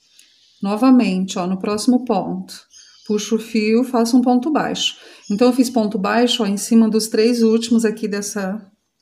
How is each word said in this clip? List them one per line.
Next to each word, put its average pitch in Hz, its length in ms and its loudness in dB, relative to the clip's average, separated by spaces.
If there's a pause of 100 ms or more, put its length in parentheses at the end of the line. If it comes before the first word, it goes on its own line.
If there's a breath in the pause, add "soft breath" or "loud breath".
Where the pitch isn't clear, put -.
(600 soft breath)
Novamente, 202 800 2
ó, 175 80 -4
no 185 100 -2
próximo 220 460 0
ponto. 185 500 -4 (540 soft breath)
Puxo 208 280 -2
o 220 40 -2
fio, 220 460 0
faço 233 320 0
um 247 40 6
ponto 247 300 0
baixo. 185 460 -4 (340 loud breath)
Então, 240 160 2
eu 247 60 4
fiz 240 160 0
ponto 214 280 -2
baixo, 226 460 0
ó, - 20 0
em 202 120 -2
cima 226 320 4
dos 214 180 0
três 233 340 2
últimos 226 440 2
aqui 220 200 -4
dessa 202 640 -8 (320)